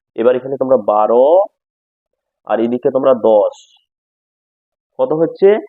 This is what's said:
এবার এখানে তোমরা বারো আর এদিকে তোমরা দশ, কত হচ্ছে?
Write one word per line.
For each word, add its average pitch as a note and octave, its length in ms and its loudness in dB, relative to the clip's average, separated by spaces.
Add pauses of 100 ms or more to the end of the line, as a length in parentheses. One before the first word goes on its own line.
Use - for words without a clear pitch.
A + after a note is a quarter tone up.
(160)
এবার A#2 200 0
এখানে C3 220 -8
তোমরা C3 200 0 (140)
বারো G#2+ 320 2 (1200)
আর G#2+ 120 -4
এদিকে A#2+ 320 -4
তোমরা C3 220 0 (160)
দশ, G#2 260 2 (1400)
কত - 140 -2
হচ্ছে? E3 360 0 (200)